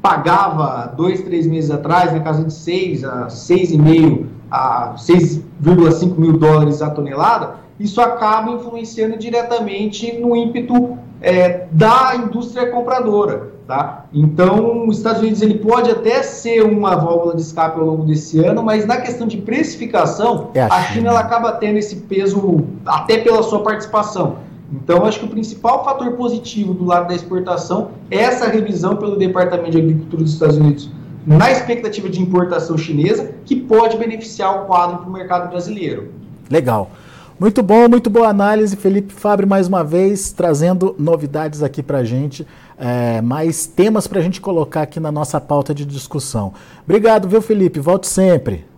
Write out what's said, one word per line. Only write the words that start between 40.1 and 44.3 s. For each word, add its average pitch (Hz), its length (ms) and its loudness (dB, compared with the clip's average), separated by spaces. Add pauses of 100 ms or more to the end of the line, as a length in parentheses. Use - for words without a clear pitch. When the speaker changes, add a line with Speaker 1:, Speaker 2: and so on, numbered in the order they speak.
Speaker 2:
trazendo 175 680 0
novidades 151 640 -2
aqui 143 200 -4
pra 135 220 -2
gente, 135 420 -6 (320)
é, 120 440 -2
mais 151 420 -2
temas 208 420 0
pra 190 140 -2
gente 175 220 -2